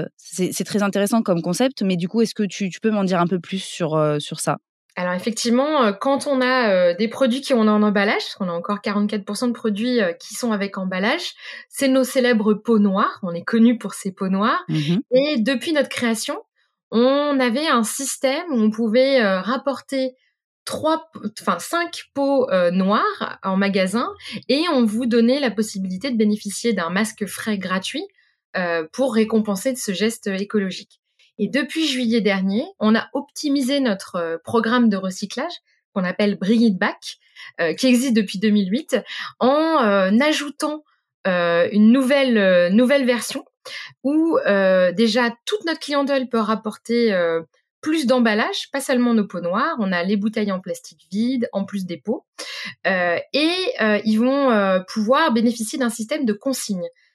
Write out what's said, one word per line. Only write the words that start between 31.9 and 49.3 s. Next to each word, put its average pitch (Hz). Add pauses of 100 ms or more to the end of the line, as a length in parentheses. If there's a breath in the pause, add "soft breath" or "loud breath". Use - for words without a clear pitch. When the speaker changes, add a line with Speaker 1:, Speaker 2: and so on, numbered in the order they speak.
Speaker 2:
dernier, 196 (140)
on 214
a -
optimisé 277
notre, 202
euh, 165
programme 226
de 196
recyclage 202 (400)
qu'on 190
appelle 190
Bring 220
It 220
Back, - (460 loud breath)
euh, 160
qui 254
existe 247
depuis 208
deux 214
mille 202
huit, 247 (420 loud breath)
en, 302
euh, 196
ajoutant, 302 (440)
euh, 175
une 214
nouvelle, 269
euh, 180
nouvelle 254
version 240 (580 loud breath)
où, 311
euh, 190
déjà 226 (120)
toute -
notre 311
clientèle 277
peut 233
rapporter, 220
euh, 165 (380)
plus 311
d'emballages, 247
pas 277
seulement 247
nos 214
pots 185